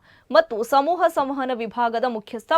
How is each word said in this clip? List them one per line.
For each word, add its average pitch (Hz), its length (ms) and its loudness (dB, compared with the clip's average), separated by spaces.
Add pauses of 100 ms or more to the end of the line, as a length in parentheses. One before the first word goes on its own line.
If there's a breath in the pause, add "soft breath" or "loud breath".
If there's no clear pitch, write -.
(300)
ಮತ್ತು 247 320 2
ಸಮೂಹ 311 460 2
ಸಂವಹನ 277 460 -2
ವಿಭಾಗದ 233 540 -4
ಮುಖ್ಯಸ್ಥ 226 500 -6